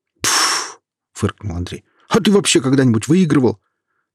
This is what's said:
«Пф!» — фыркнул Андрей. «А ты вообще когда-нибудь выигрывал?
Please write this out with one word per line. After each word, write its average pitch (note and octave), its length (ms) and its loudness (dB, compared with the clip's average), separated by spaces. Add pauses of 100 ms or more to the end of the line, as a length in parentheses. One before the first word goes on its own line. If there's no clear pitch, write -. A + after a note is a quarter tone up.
(220)
«Пф!» — - 580 -4 (420)
фыркнул G2 340 -6
Андрей. - 280 -10 (240)
«А A3+ 120 0
ты G#3 120 2
вообще G3 280 2
когда-нибудь B2+ 460 2
выигрывал? D3 540 2 (540)